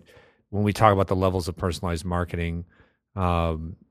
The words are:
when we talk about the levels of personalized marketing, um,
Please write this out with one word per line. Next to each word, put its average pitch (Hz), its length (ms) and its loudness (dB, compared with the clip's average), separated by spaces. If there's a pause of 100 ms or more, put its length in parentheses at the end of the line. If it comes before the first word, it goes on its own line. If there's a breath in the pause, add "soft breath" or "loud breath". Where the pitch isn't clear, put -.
(500 soft breath)
when 101 120 -2
we 104 100 2
talk 107 200 6
about 95 160 2
the 95 80 0
levels 92 320 0
of 87 80 -6
personalized 85 480 -4
marketing, 85 640 -4 (500 soft breath)
um, 82 600 -2 (140)